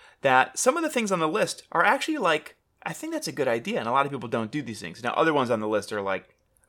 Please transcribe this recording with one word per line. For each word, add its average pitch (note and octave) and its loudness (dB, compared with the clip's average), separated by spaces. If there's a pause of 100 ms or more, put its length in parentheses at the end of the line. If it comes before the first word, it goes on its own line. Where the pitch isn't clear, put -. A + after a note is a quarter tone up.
(220)
that C3 4
some C4+ 4
of E4+ -2
the D4+ 0
things A3 -2
on F3 0
the D#3+ 2
list F#3+ -2
are E3+ 4
actually, C#4 2
like, E3 0 (260)
I D#3+ -6
think D#4+ -8
that's D#4 -6
a D#3 -6
good C3+ -2
idea, A#2+ -2
and A2+ -4
a A#2 -2
lot C#3 2
of C#3 -6
people B2 -8
don't A2+ -2
do D3+ -4
these A2+ -12
things. F2+ -12
Now, A#2+ -2
other D#3+ 4
ones C3 2
on A2+ 2
the G#2+ -4
list G#2+ -2
are G#2 -4
like, F#2+ -6 (340)